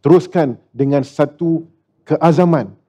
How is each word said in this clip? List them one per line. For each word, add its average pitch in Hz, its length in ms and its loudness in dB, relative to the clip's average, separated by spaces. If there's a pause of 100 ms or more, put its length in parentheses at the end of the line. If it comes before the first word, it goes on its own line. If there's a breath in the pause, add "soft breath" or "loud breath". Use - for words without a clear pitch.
teruskan 160 560 0 (160)
dengan 139 320 -2
satu 160 640 -4 (400)
keazaman 151 640 0 (160)